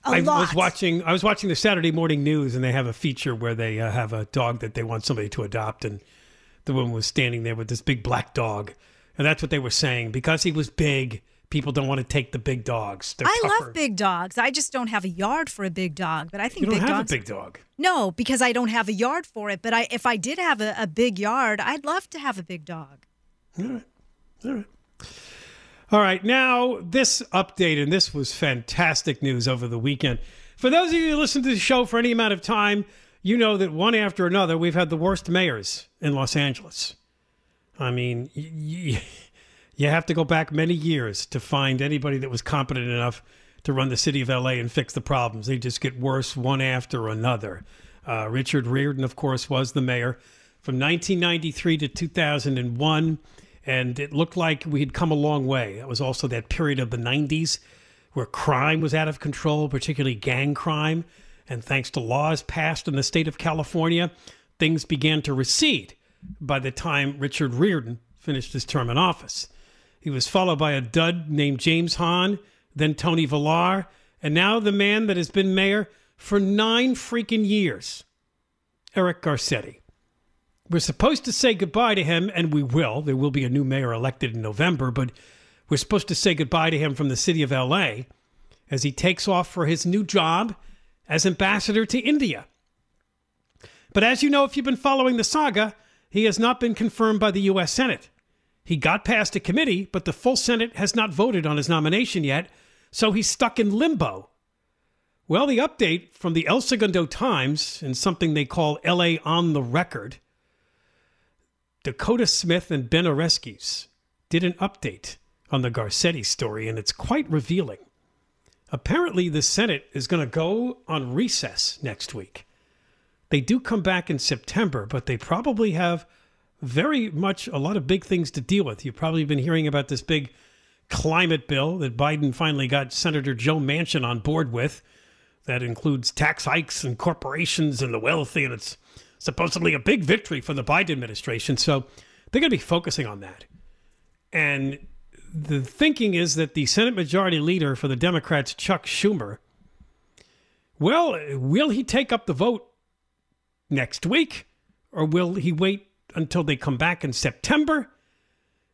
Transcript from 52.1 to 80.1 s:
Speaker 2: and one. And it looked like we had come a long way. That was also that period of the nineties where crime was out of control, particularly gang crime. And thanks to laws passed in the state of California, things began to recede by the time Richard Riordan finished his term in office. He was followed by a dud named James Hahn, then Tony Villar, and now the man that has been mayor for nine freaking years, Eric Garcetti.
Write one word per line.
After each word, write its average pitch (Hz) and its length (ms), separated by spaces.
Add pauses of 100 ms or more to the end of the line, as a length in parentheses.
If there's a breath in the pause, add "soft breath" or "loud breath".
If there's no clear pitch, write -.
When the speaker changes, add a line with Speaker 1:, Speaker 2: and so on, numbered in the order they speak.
Speaker 2:
and 120 200
one. 156 420 (500 soft breath)
And 127 300
it 147 140
looked 160 240
like 160 280
we 147 140
had 139 140
come 170 180
a - 20
long 147 320
way. 117 340
That 131 100
was 120 100
also 131 300
that 117 180
period 143 320
of 120 100
the 117 80
nineties 147 640 (540 soft breath)
where 123 120
crime 151 540
was 156 160
out 156 140
of 147 100
control, 151 480
particularly 135 480
gang 135 380
crime. 156 500 (460 soft breath)
And 120 120
thanks 135 280
to - 100
laws 139 440
passed 160 440
in 147 80
the 135 80
state 160 240
of 151 100
California, 165 720 (480 loud breath)
things 160 280
began 151 380
to 143 100
recede 135 640 (440 soft breath)
by 135 200
the 131 120
time 143 480
Richard 135 340
Riordan 127 460 (180)
finished - 360
his 127 100
term 123 260
in 120 80
office. - 520 (500 soft breath)
He - 100
was 139 200
followed 185 300
by 151 120
a 139 80
dud 165 500
named 143 300
James 165 360
Hahn, 180 440 (340 soft breath)
then 151 220
Tony 165 300
Villar, 165 640 (360 soft breath)
and 151 100
now 202 280
the 208 100
man 208 360
that 185 100
has 170 120
been 190 240
mayor 196 360 (260 soft breath)
for - 240
nine 226 560
freaking 226 500
years, 196 600 (920)
Eric 180 260
Garcetti. - 600 (880)